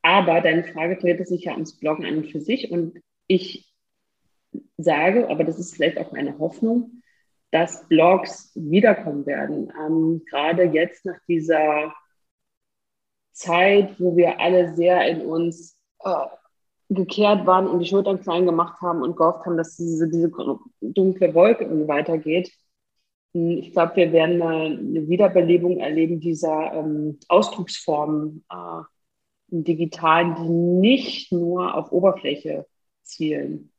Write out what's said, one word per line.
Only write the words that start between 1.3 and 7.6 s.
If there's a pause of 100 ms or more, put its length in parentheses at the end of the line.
ja
ums
Bloggen
an
und
für
sich.
Und (280)
ich (1040)
sage,
aber
das
ist
vielleicht
auch
meine
Hoffnung, (500)
dass